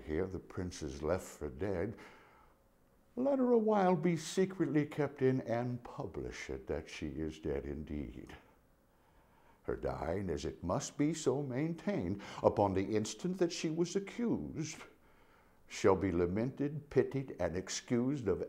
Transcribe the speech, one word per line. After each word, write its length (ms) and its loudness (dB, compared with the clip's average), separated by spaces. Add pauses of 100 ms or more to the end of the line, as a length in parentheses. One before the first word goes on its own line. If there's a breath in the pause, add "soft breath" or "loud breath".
here, 260 0
the 60 -6
prince 440 -8
is 200 -8
left 240 0
for 220 -10
dead. 460 -2 (1200 loud breath)
Let 240 2
her 100 4
a 80 8
while 380 6
be 200 4
secretly 680 2
kept 380 -2
in, 180 6
and 420 -2
publish 680 -8
it 200 -8
that 200 -2
she 180 -8
is 340 -4
dead 240 -2
indeed. 640 -6 (1400 soft breath)
Her 120 -2
dying, 540 -2
as 160 -2
it 180 -8
must 320 -2
be 180 2
so 280 0
maintained, 800 -2 (200 loud breath)
upon 320 6
the 80 2
instant 560 -2
that 140 2
she 160 -2
was 260 0
accused, 840 -2 (920 soft breath)
shall 260 6
be 160 2
lamented, 800 0
pitied, 480 2
and 160 0
excused 720 0
of 220 2